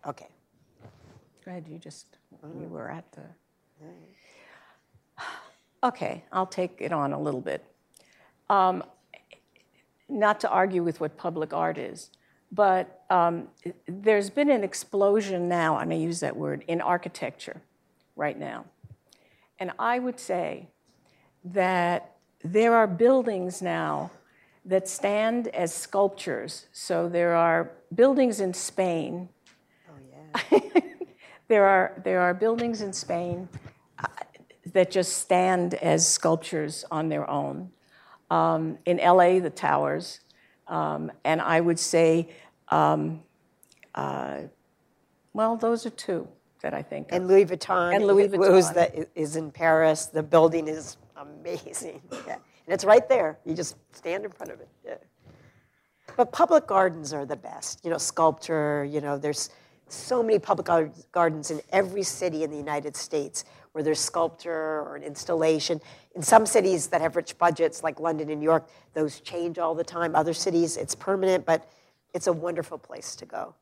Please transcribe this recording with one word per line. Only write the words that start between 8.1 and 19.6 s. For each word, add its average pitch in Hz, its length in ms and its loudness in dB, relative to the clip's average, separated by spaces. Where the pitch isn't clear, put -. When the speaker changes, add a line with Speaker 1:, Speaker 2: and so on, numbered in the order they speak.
Speaker 2:
Um, 185 340 4
not 208 320 0
to - 80 -2
argue 185 340 2
with 170 180 -4
what 151 160 -6
public 160 360 -6
art 165 240 -2
is, - 320 -14
but, 185 560 2
um, 170 400 2
there's 202 420 2
been 285 200 0
an 226 140 4
explosion 196 840 0
now, 165 300 2
and 165 120 -4
I 165 60 -2
use 170 240 -4
that 143 160 -6
word, 147 300 -6
in 170 120 -4
architecture - 840 -6
right 147 240 -4
now. 120 240 -12
And 185 200 -8